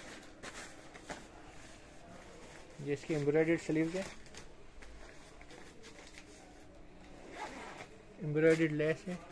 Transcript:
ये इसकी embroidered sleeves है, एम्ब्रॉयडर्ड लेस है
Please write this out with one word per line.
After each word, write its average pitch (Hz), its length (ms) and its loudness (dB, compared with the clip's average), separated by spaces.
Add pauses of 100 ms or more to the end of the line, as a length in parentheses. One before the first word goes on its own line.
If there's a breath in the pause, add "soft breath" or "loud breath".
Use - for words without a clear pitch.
(2750)
ये 143 120 2
इसकी 147 200 0
embroidered 156 480 6
sleeves 160 340 4
है, 190 80 2 (4000)
एम्ब्रॉयडर्ड 160 500 10
लेस 151 340 4
है 180 80 0 (160)